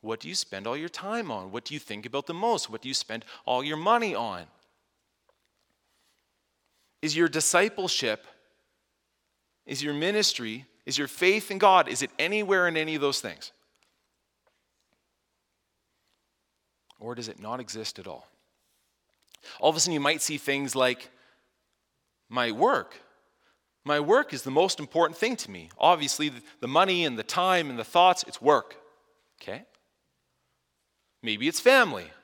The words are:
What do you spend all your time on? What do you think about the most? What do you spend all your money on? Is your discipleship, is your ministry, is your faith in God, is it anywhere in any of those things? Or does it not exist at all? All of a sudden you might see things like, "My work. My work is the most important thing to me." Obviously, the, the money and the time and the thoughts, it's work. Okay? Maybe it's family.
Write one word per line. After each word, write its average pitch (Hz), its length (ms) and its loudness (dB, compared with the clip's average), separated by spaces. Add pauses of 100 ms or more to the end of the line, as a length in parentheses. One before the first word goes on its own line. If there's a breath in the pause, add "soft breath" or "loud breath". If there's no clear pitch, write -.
What 110 160 -6
do 156 100 -12
you 180 60 -10
spend 98 320 -6
all 120 100 -4
your 160 120 -8
time 202 420 -8
on? 95 220 -8
What 117 120 -8
do 147 100 -10
you 147 60 -8
think 107 260 -12
about 135 200 -6
the 170 80 -8
most? 208 340 -2
What 110 140 -10
do 127 60 -10
you 131 60 -8
spend 117 300 -6 (220 loud breath)
all 127 160 0
your 147 140 -6
money 208 400 0
on? 95 300 -6 (2500)
Is 151 140 -2
your 165 120 6
discipleship, 175 1000 0 (1400)
is 139 160 -8
your 147 140 -4
ministry, 143 720 -2 (180)
is 135 140 -4
your 143 80 -2
faith 196 460 2
in 196 60 -6
God, 190 300 8
is 127 140 -4
it 131 160 -6
anywhere 190 480 2
in 165 100 0
any 156 200 -2
of 143 40 -2
those 139 200 0
things? - 320 -12 (3500)
Or 113 160 -10
does 117 140 -10
it 101 120 -14
not 117 200 -8
exist 110 380 -12
at 92 80 -16
all? 82 200 -14 (1300 loud breath)
All 151 100 6
of 156 60 0
a 160 40 -2
sudden 170 140 0
you 147 60 0
might 147 220 2
see 151 140 -4
things 139 400 -2
like, 127 340 0 (1160 soft breath)
"My 120 240 0
work. 143 480 0 (840)
My 147 140 0
work 196 340 2
is 135 100 -8
the 131 100 -6
most 180 260 2
important 160 400 0
thing 240 180 0
to - 140 -12
me." 82 280 -16
Obviously, 156 500 2
the, 123 140 -10 (180 loud breath)
the 120 80 -6
money 175 360 2
and 123 140 -2
the 107 60 -6
time 180 460 0
and 120 80 -8
the 110 60 -6
thoughts, 180 400 6
it's - 160 -14
work. 131 360 4 (640)
Okay? 131 240 -12 (1600)
Maybe 110 240 -2
it's 165 100 -2
family. 196 480 4 (180)